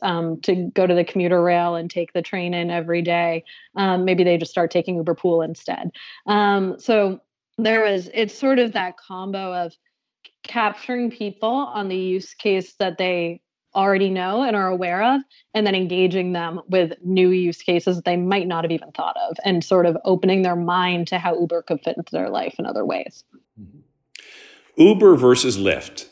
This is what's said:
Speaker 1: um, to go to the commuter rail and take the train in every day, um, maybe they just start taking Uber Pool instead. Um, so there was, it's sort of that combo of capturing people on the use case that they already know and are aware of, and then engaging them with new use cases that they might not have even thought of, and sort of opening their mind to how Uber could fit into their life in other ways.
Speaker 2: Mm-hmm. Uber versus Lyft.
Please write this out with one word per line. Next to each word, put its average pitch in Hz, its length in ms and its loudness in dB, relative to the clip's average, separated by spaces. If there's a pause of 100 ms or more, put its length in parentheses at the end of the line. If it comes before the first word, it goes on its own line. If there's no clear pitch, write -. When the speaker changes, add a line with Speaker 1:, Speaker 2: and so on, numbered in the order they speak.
Speaker 1:
um, 165 400 -2
to 185 320 0
go 190 120 4
to 180 80 2
the 175 100 2
commuter 175 380 2
rail 175 320 2
and 170 160 -6
take 175 220 -6
the 175 100 -2
train 175 300 -6
in 175 180 -2
every 170 300 -2
day, 170 440 0 (320)
um, 185 280 0
maybe 185 200 2
they 175 120 4
just 165 140 -6
start 170 200 0
taking 175 260 -2
Uber 165 180 -2
Pool 170 260 0
instead. 165 500 -8 (360)
Um, 202 520 0
so 202 420 0 (400)
there 220 220 2
was, 196 320 0
it's 214 240 -4
sort 269 220 2
of 226 140 0
that 185 220 -6
combo 190 560 -10
of 175 220 -6 (680)
capturing 233 680 -4
people 208 380 -6
on 240 400 -4
the 185 80 -4
use 185 360 -4
case 190 420 -2
that 185 240 -4
they 180 420 -2 (340)
already 196 360 2
know 190 320 -2
and 240 120 0
are 190 140 0
aware 185 340 -2 (140)
of, 269 60 -4 (320)
and 214 120 0
then 196 80 0
engaging 180 600 0
them 170 340 -6
with 180 240 2 (100)
new 185 280 4
use 180 300 0
cases 180 360 0
that 170 80 -8
they 180 120 0
might 180 300 -2
not 165 160 -2
have 165 80 -4
even - 220 -6
thought - 240 -6 (120)
of, 165 160 -8
and 175 200 0
sort 180 220 4
of 165 180 2
opening 190 380 2
their 180 120 0
mind 175 540 -2
to 185 100 -4
how 170 180 -2
Uber 170 260 -2
could 156 200 -6
fit 170 140 -6
into - 160 -10
their 98 180 -4
life - 300 -6
in - 40 -6
other 104 200 -4
ways. - 400 -8 (360)
Speaker 2:
Mm-hmm. 139 200 -20 (1000)
Uber 196 360 10
versus 123 420 4
Lyft. 92 540 -4